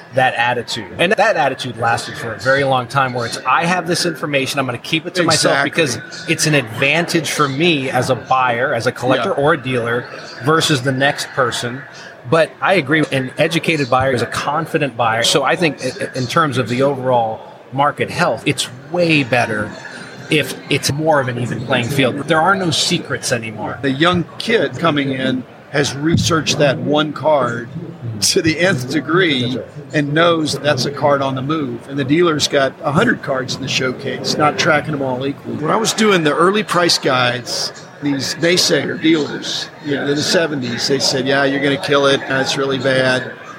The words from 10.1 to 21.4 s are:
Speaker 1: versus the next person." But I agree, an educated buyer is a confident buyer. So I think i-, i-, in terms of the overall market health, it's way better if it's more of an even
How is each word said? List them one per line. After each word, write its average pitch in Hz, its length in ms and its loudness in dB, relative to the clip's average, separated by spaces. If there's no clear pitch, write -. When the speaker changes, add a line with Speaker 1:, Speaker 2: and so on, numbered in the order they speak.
Speaker 1:
versus 151 400 2
the 135 100 0
next 139 360 0
person." 123 540 -2
But 156 200 4
I 156 120 4
agree, 156 380 2
an 131 260 -2
educated 160 520 0
buyer 131 220 4
is 120 100 0
a 117 40 0
confident 147 720 -2
buyer. 117 260 2
So 139 200 4
I 147 120 2
think 165 280 0
i-, 131 40 -4
i-, - 120 -10
in 127 100 -2
terms 147 300 0
of 120 120 0
the 123 120 0
overall 127 580 2
market 135 380 0
health, 143 360 0
it's - 220 0
way 165 320 4
better 110 460 0
if 147 240 0
it's 147 220 0
more 156 300 2
of 123 80 -2
an 120 100 -4
even 117 260 -4